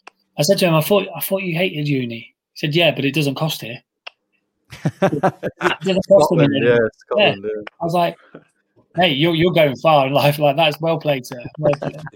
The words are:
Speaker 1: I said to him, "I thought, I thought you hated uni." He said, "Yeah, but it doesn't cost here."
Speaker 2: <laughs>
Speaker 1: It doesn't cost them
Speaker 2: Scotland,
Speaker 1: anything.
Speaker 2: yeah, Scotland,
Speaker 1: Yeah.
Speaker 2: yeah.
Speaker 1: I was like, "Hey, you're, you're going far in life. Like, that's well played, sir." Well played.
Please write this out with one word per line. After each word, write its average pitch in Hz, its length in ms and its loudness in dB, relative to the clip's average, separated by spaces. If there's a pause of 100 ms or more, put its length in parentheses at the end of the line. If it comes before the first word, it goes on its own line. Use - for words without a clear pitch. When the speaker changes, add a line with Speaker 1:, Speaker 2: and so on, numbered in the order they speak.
(380)
Speaker 1:
I 151 40 -2
said 190 160 2
to 190 100 2
him, 160 60 2
"I 156 60 4
thought, 190 340 0
I 139 60 -12
thought 196 220 -4
you 180 140 -6
hated 151 320 -4
uni." 120 460 -6 (200)
He - 120 -20
said, 147 80 -4
"Yeah, 160 200 2
but 139 100 -4
it 139 100 -2
doesn't 143 200 0
cost - 280 -6
here." 113 200 -14 (880)
Speaker 2:
<laughs> - 320 -6
Speaker 1:
It 160 180 0 (640)
doesn't - 240 0
cost 156 220 6
them 165 80 2
Speaker 2:
Scotland, 143 180 4
Speaker 1:
anything. 120 220 2
Speaker 2:
yeah, 113 100 2 (100)
Scotland, 135 460 0
Speaker 1:
Yeah. 107 120 -6
Speaker 2:
yeah. 107 60 -12 (180)
Speaker 1:
I 170 40 -6
was 165 100 -4
like, 170 220 -2 (800)
"Hey, 175 160 2
you're, 160 220 2
you're 170 180 2
going 147 240 2
far 147 300 4
in 135 60 -4
life. 147 260 2
Like, 143 180 2
that's 156 240 0
well 160 180 -2
played, 143 280 -4
sir." - 160 -14 (160)
Well 151 160 0
played. 151 220 -8 (200)